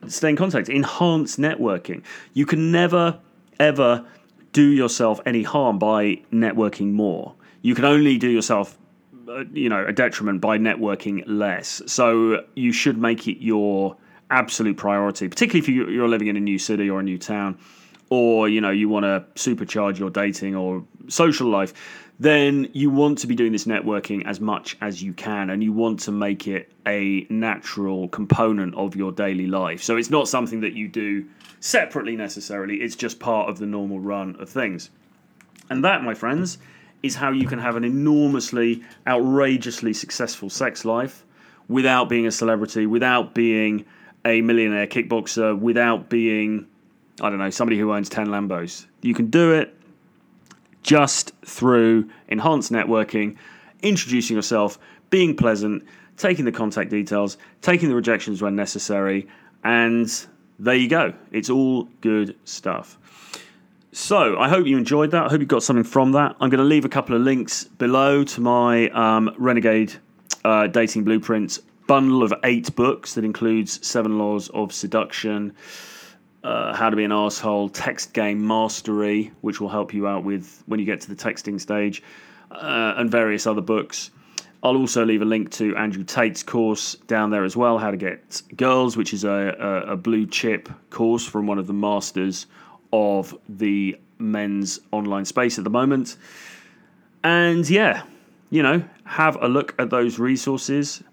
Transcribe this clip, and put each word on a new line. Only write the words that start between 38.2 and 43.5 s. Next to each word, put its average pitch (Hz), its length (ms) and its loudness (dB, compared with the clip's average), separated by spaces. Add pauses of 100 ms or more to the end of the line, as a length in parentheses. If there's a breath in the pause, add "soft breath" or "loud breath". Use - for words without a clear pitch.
outrageously 127 840 0
successful - 580 -8
sex - 340 -6
life 120 400 -4 (440 soft breath)
without 127 400 2
being 117 180 2
a 110 60 0
celebrity, 110 540 0
without 120 480 0
being 110 500 0 (400 loud breath)